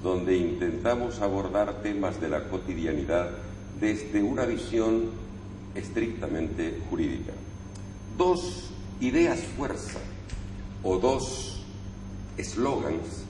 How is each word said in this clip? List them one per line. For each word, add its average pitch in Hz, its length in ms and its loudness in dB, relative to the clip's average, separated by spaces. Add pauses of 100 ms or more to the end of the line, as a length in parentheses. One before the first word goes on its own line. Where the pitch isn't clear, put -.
donde 92 320 4
intentamos 90 840 2
abordar 98 600 2
temas 101 380 0
de 80 80 0
la 73 220 0
cotidianidad 82 800 0 (500)
desde 104 420 2
una 127 240 2
visión 113 680 2 (640)
estrictamente 82 1120 -2
jurídica. - 420 0 (880)
Dos 180 540 2 (280)
ideas 151 400 6 (180)
fuerza - 420 -4 (840)
o 92 140 4
dos - 680 2 (760)
eslogans 101 920 0